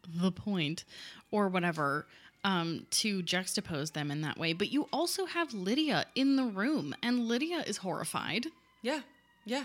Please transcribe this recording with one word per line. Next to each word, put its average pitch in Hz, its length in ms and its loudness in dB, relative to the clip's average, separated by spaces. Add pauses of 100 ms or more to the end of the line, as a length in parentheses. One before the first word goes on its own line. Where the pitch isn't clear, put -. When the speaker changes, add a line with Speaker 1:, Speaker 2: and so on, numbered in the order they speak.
Speaker 1:
the 175 260 2
point 175 520 -2 (460)
or 208 180 4
whatever, 160 580 2 (380)
um, 170 460 0
to 202 320 0
juxtapose 175 680 -2
them 147 180 -2
in 147 120 -2
that 151 140 -2
way. 143 160 0
But 180 180 0
you 277 220 0
also 339 340 0
have 320 280 -2
Lydia 214 500 2 (100)
in 269 220 4
the 262 80 4
room, 208 580 0
and 240 260 2
Lydia 311 380 2
is 208 120 -4
horrified. 180 720 -2 (340)
Speaker 2:
Yeah. 277 180 -2 (440)
Yeah. 254 200 -2